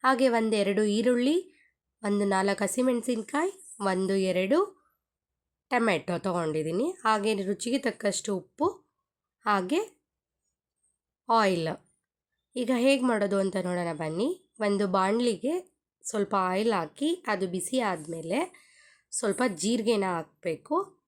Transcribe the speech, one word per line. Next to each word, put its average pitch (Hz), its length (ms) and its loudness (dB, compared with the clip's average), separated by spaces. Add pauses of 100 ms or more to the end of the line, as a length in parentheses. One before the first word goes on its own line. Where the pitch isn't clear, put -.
ಹಾಗೆ 262 260 4
ಒಂದೆರಡು 214 560 2
ಈರುಳ್ಳಿ, 247 640 2 (520)
ಒಂದು 202 220 0
ನಾಲ್ಕು 196 380 0
ಹಸಿಮೆಣಸಿನ್ಕಾಯಿ, 247 1160 -2
ಒಂದು 190 340 0
ಎರಡು 190 720 0 (880)
ಟೊಮೆಟೊ 185 480 0
ತಗೊಂಡಿದ್ದೀನಿ. 170 720 -2
ಹಾಗೆ 214 520 -2
ರುಚಿಗೆ 220 360 -4
ತಕ್ಕಷ್ಟು 202 580 -4
ಉಪ್ಪು, - 300 -4 (800)
ಹಾಗೆ 208 540 0 (1300)
ಆಯಿಲ್. 190 400 4 (880)
ಈಗ 247 200 -4
ಹೇಗ್ 254 260 4
ಮಾಡೋದು 202 360 2
ಅಂತ 190 180 0
ನೋಡೋಣ 180 400 -2
ಬನ್ನಿ. 170 540 -4 (100)
ಒಂದು 202 280 0
ಬಾಣಲಿಗೆ 226 920 0 (200)
ಸ್ವಲ್ಪ 202 360 -4
ಆಯಿಲ್ 190 340 2
ಹಾಕಿ 269 540 -2
ಅದು 190 220 -2
ಬಿಸಿ 185 320 -2
ಆದ್ಮೇಲೆ 165 580 -4 (720)
ಸ್ವಲ್ಪ 208 320 -2 (120)
ಜೀರಿಗೆನ 208 500 0
ಹಾಕ್ಬೇಕು. 180 1040 -4